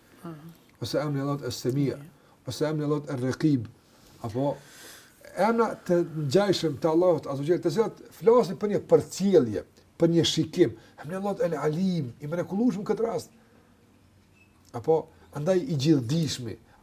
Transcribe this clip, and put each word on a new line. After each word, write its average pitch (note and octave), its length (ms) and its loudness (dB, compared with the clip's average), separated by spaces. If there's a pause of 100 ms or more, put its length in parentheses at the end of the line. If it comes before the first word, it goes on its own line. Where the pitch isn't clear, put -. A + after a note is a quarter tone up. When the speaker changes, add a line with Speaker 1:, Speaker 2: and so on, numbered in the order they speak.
(240)
Speaker 1:
Ah. E3+ 100 -12 (480)
Speaker 2:
ose C3 160 -4
emri D3 220 -2
i - 20 -2
Allahut C#3 240 -4
Es B2 100 -6
Semia, C3 380 -2
Speaker 1:
Semia. - 180 -14 (360)
Speaker 2:
ose D3+ 180 -4
emri D3+ 160 -2
i D3 40 -4
Allahut D3 240 -2
Er C#3 120 -6
Raqib, B2+ 460 0 (540)
apo B2 360 -4 (800)
emra A3 380 2 (100)
të F3 200 2 (200)
ngjajshëm D#3+ 560 2
të E3 80 2
Allahut E3+ 380 2
Azza C#3 160 -6
wa C#3+ 60 -4
Jall, F3 120 2
të E3+ 100 0
cilat G3+ 300 -2 (100)
flasin F#3+ 460 4
për G#3 160 -4
një E3+ 60 0 (100)
përcjellje, D#3 720 4 (340)
për E3+ 120 4
një E3 160 4
shikim. D#3+ 480 2 (300)
Emri C#3+ 100 -10
i F#3+ 40 -6
Allahut G3 240 -4
El E3+ 120 0
Alim, D#3 640 -2
i D3 80 -10
mrekullueshëm F#3 560 -2
këtë G#3+ 220 -2
rast. - 240 -6 (1400)
Apo D#3 340 0 (260)
andaj E3 260 0
i E3 180 -4
gjithdijshmi, B2+ 800 0 (240)